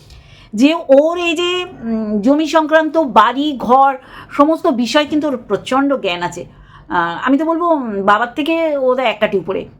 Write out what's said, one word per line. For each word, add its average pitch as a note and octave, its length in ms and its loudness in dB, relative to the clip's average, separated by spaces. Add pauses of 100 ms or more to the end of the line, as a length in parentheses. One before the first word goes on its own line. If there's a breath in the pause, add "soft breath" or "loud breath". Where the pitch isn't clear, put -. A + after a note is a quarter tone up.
(540 soft breath)
যে C4+ 200 4
ওর E4 440 4
এই F4 160 -2
যে, F4 320 -2 (180)
উম, A3 380 -4
জমি C#4+ 260 2
সংক্রান্ত D#4 500 2
বাড়ি B3+ 600 2
ঘর C4 400 2 (340 loud breath)
সমস্ত D#4 360 2
বিষয় B3 380 0
কিন্তু D4+ 220 -2
ওর C4 100 -4
প্রচণ্ড C4 600 -2
জ্ঞান F3 260 -4
আছে। - 220 -8 (440 soft breath)
আহ, E3+ 380 -2
আমি C4+ 100 2
তো D#4+ 80 -2
বলবো, E4 280 0
উম, A3+ 280 -4
বাবার G#3+ 320 0
থেকে D#4+ 440 -2
ও C4 80 -2
ওদের B3+ 200 0
এক G#3+ 140 -2
কাঠি G3+ 180 0
উপরে। F3 280 -6 (140)